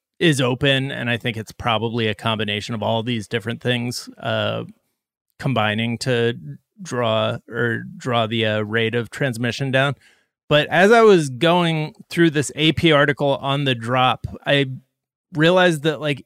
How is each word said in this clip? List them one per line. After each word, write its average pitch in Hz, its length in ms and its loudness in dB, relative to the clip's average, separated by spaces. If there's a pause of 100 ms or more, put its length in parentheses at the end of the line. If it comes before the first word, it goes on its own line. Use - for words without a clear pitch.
(180)
is 156 220 2
open, 135 500 0
and 120 200 -6
I 120 60 -2
think 113 200 -6
it's 110 160 -10
probably 113 540 -2
a 107 80 -2
combination 107 600 -4
of 107 80 -8
all 113 200 -2
these 113 260 -6
different 117 340 -6
things, 123 460 -4 (100)
uh, 110 460 -4 (760)
combining 113 600 -2
to 120 360 0 (480)
draw 113 560 -2 (100)
or 117 340 -4 (140)
draw 117 300 0
the, 113 200 0
uh, 107 140 0
rate 113 340 -2
of 117 160 -4
transmission 123 600 -4
down. 135 240 2 (540)
But 147 200 2
as 185 240 4
I 233 100 8
was 180 280 6
going 160 640 0 (160)
through 170 200 4
this 143 240 -2
A 156 180 2
P 165 200 4
article 143 460 2
on 139 260 -2
the 131 100 0
drop, 123 520 0 (200)
I 143 200 2 (640)
realized 170 500 4
that, 147 180 -2
like, 147 240 -4